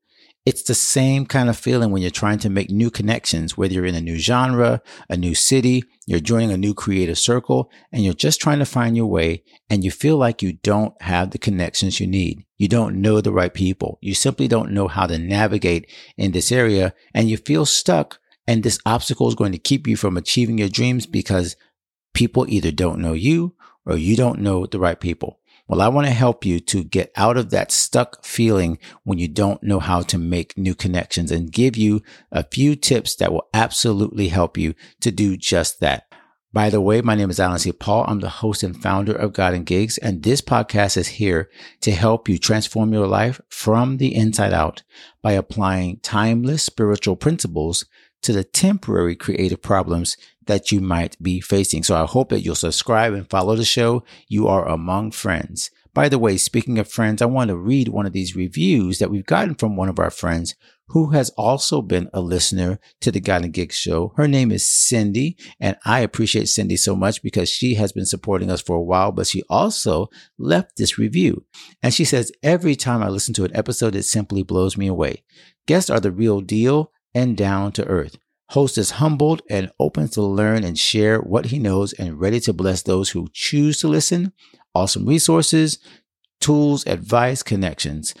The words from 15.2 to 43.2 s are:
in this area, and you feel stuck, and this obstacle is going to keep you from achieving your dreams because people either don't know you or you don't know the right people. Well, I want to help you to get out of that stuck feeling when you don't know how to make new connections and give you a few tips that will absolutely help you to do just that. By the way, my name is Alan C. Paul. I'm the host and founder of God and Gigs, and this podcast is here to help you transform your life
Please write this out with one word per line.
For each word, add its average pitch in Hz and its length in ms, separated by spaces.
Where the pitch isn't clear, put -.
in 98 140
this 90 200
area, 104 420
and 110 160
you 110 80
feel 151 280
stuck, - 540
and 113 160
this 110 220
obstacle 120 420
is 117 80
going 104 160
to 87 60
keep 139 300
you 110 100
from 92 200
achieving 113 400
your 104 120
dreams 120 360
because 92 520
people 127 340
either 85 240
don't 85 280
know 82 140
you 160 420
or 80 120
you 85 180
don't 120 240
know 95 260
the 98 140
right 87 200
people. - 380
Well, - 140
I 104 60
want 143 200
to 131 60
help 120 340
you 87 140
to 98 220
get 85 320
out 113 220
of 117 140
that - 200
stuck - 540
feeling 95 540
when 95 160
you 87 80
don't 101 340
know 98 180
how 87 220
to 92 160
make 85 400
new 95 160
connections 87 580
and 82 200
give 117 260
you 107 240
a 85 120
few 143 320
tips - 420
that 90 140
will 82 220
absolutely 107 760
help 87 280
you 82 160
to 120 100
do 95 260
just - 420
that. 73 280
By 107 200
the 107 100
way, 107 220
my 113 100
name 101 160
is 90 100
Alan 90 200
C. 90 120
Paul. 104 360
I'm 104 120
the 95 100
host 107 340
and 90 180
founder 98 320
of 101 180
God 92 220
and 90 100
Gigs, 98 360
and 92 240
this 131 180
podcast 107 560
is 87 100
here 90 440
to 110 100
help 110 360
you 90 120
transform 110 520
your 107 140
life 101 420